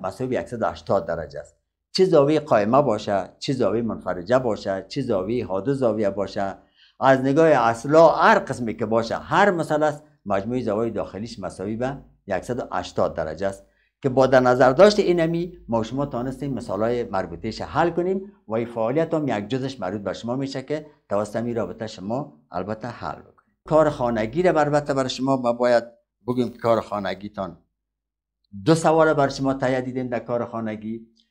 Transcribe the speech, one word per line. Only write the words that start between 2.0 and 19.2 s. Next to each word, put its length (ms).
زاویه 360
قائمه 420
باشه، 460
چه 140
زاویه 320
منفرجه 540
باشه، 500
چه 140
زاویه 440
حاد 260
زاویه 380
باشه، 440
از 200
نگاه 280
اصلا 600
هر 300
قسمی 380
که 100
باشه، 320
هر 320
مثلث 500
مجموع 340
زوایای 300
داخلیش 500
مساوی 360
به 200
صد 180
و 140
هشتاد 420
درجه 320
است 200
که 60
با 180
در 140
نظر 320
داشت 260
اینمی 600
ما 140
شما 240
توانستیم 480
مثالای 500
مربوطه‌اش 560
حل 300
کنیم 420
و 60
این 120
فعالیت 480
هم 140